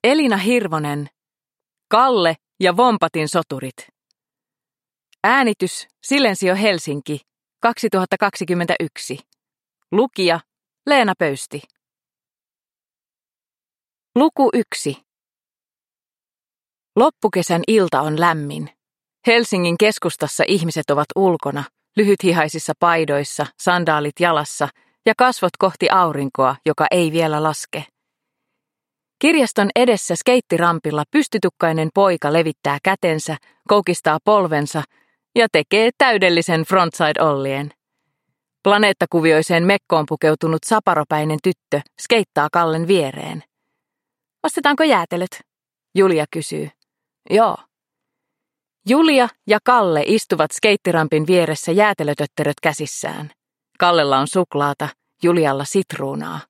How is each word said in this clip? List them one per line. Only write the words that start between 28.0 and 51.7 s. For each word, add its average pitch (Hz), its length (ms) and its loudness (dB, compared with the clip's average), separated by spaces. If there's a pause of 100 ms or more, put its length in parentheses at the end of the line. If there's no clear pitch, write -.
Kirjaston 262 540 2
edessä 233 400 0
skeittirampilla 170 960 0
pystytukkainen 165 840 0
poika 170 400 0
levittää 156 500 -2
kätensä, 160 540 -2 (300)
koukistaa 175 560 2
polvensa 160 600 0 (520)
ja 233 160 2
tekee 208 460 2
täydellisen 180 640 2
frontside 165 640 0
ollien. 139 480 -2 (920)
Planeettakuvioiseen 170 1000 2
mekkoon 175 460 0
pukeutunut 156 560 0
saparopäinen 156 800 0
tyttö - 380 -2 (200)
skeittaa 185 500 0
Kallen 165 360 0
viereen. 156 560 -2 (1000)
"Ostetaanko 302 400 0
jäätelöt?" 185 580 -2 (540)
Julia 180 360 4
kysyy. 151 380 -8 (600)
"Joo." 214 280 2 (1300)
Julia 269 440 4 (180)
ja 208 160 2
Kalle 185 420 2
istuvat 165 460 0
skeittirampin 160 760 0
vieressä 170 440 0